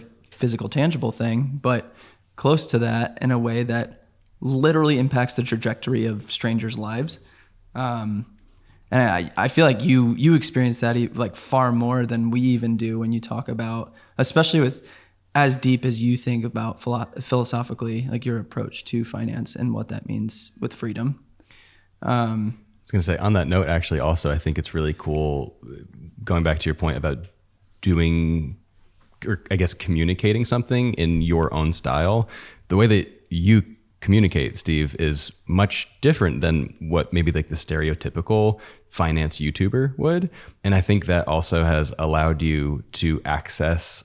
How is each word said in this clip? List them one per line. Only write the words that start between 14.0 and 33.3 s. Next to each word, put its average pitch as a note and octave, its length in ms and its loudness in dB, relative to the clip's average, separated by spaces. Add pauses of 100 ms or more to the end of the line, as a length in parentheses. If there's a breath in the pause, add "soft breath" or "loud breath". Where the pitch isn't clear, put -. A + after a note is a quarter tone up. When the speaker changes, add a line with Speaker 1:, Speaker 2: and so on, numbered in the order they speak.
Speaker 1:
especially D#3+ 440 2
with C3 260 -2 (480 soft breath)
as C#3 200 4
deep B2+ 280 2
as A#2 200 -2
you B2 120 2
think A#2+ 300 -4
about A2+ 380 -6
philo-, A#2+ 260 -4 (100)
philosophically, A#2+ 920 -4
like, A#2 120 -6
your A#2+ 140 -4
approach - 480 -8
to A#2 180 -4
finance A2+ 520 -8
and A#2+ 180 -4
what A2 140 -6
that G#2 200 -10
means G#2+ 520 -6
with - 140 -6
freedom. A#2+ 500 -6 (800 soft breath)
Um, A2+ 580 -2
Speaker 2:
I - 260 -20
was - 60 -12
gonna F2 260 2
say, - 0 -
on G#2 160 2
that F2 140 2
note, F2+ 200 2
actually, E2+ 320 0
also, D2 320 0
I D2 60 0
think D#2+ 220 -2
it's - 140 -6
really D#2 200 -2
cool, D2+ 640 -4 (640)
going E2+ 200 2
back D#2 160 2
to - 100 -6
your D2+ 60 0
point D#2+ 220 -2
about D2 280 -4 (560)
doing, E2 760 2 (680)
or G#2+ 240 -4
I G2 60 2
guess F2 180 2
communicating F#2 720 0
something B2 500 0
in E2 260 2
your E2 320 2
own D#2 200 0
style, F2 560 0 (380 loud breath)
the F2+ 100 0
way G#2+ 100 8
that G#2 220 4 (200)
you F#2+ 340 6 (380)